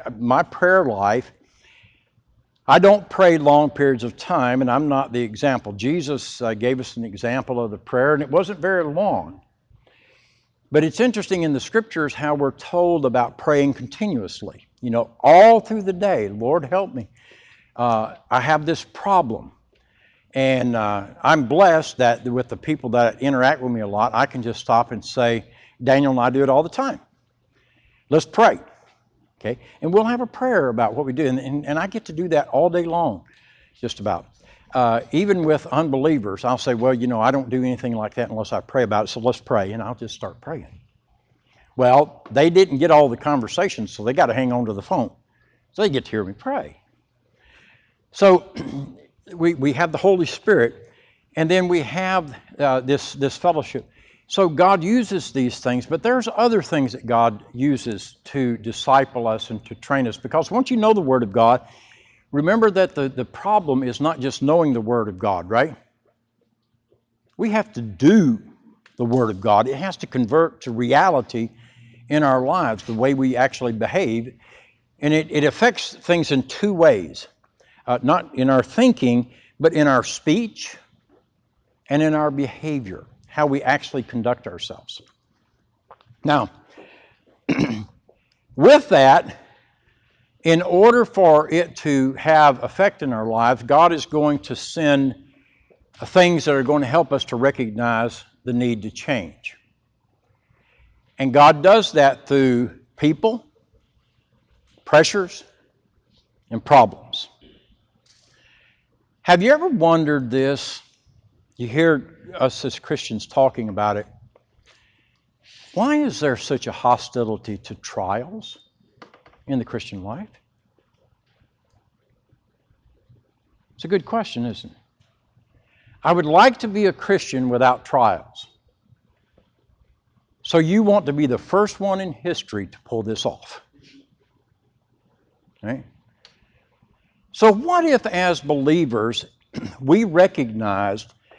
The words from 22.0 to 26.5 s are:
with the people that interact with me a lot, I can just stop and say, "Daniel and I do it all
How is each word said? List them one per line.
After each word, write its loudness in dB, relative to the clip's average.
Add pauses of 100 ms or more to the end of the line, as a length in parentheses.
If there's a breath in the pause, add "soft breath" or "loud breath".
with -4
the -10
people -6
that 2
interact 0
with -6
me -6
a -6
lot, -2
I 0
can -10
just -8
stop 0
and -12
say, -2 (380 soft breath)
"Daniel 4
and -2
I 2
do 0
it 2
all 4